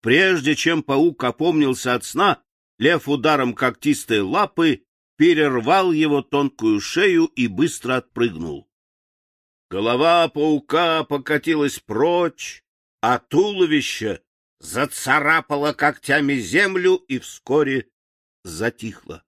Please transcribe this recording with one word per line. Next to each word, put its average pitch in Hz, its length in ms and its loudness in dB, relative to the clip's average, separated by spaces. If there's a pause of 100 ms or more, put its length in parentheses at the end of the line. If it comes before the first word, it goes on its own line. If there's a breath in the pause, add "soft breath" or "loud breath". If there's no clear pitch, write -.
Прежде 151 540 2
чем 160 280 -2
паук 143 400 0
опомнился 135 720 0
от 117 100 -6
сна, 175 360 -2 (360)
лев 143 320 0
ударом 139 440 0
когтистой 123 680 -2
лапы 165 640 -2 (320)
перервал 156 720 2
его 151 300 0
тонкую 110 580 0
шею 170 460 2
и 127 220 -4
быстро 127 500 -2
отпрыгнул. 85 720 -6 (1000)
Голова 135 600 2
паука 156 760 0
покатилась 147 760 -2
прочь, 165 840 -2 (380)
а 123 180 0
туловище 151 1000 0 (420)
зацарапало 143 1080 0
когтями 143 600 0
землю 185 600 2
и 135 240 -8
вскоре 135 680 -2 (540)
затихло. 92 840 -8